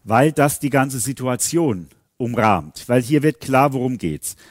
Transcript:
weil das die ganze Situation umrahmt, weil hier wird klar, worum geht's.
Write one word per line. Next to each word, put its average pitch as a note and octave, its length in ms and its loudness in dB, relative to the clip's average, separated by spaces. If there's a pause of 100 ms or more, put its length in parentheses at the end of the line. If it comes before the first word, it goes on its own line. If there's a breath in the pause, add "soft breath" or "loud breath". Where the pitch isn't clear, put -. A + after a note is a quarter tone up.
weil B2+ 280 4
das D3 280 0
die C#3+ 100 -4
ganze C3+ 300 0
Situation B2+ 880 -4 (280)
umrahmt, G#2+ 720 0
weil B2 140 2
hier C3+ 200 0
wird D3+ 180 0
klar, C3+ 340 2
worum B2+ 240 -4
geht's. D#2 380 -8 (140 loud breath)